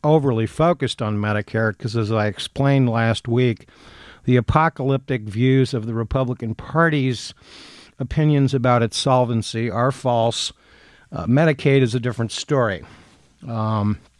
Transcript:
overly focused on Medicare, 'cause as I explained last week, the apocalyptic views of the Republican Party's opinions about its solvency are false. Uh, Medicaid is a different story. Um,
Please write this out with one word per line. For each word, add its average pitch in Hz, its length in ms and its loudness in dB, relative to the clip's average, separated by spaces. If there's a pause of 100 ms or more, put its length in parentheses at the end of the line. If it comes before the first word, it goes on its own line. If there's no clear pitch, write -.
overly 139 440 2
focused 151 560 -2
on 107 160 -2
Medicare, 107 600 -2
'cause 113 200 -6
as 107 120 0
I 107 180 0
explained 135 640 0
last 113 380 0
week, 120 400 0 (560)
the 127 140 4
apocalyptic 135 840 0
views 127 500 2
of 113 140 -4
the 117 60 -4
Republican 117 600 -4
Party's 147 800 0 (640)
opinions 139 540 2
about 123 300 2
its 113 140 -2
solvency 120 720 0
are 117 220 0
false. 117 640 0 (580)
Uh, - 140 -8
Medicaid 139 560 2
is 120 140 0
a 127 40 -2
different 117 320 -4
story. 117 520 -2 (640)
Um, 110 520 -2 (200)